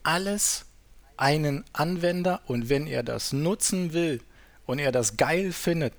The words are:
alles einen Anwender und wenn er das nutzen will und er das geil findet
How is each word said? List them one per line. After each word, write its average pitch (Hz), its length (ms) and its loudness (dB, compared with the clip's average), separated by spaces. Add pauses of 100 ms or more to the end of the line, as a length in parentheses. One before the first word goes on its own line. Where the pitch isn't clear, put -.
alles 196 640 0 (500)
einen 147 560 2
Anwender 175 720 0
und 120 220 -2
wenn 143 180 2
er 131 160 -2
das 120 300 -6
nutzen 170 600 0
will 160 280 0 (460)
und 127 120 -2
er 139 140 2
das 117 240 0
geil 170 360 2
findet 160 460 -2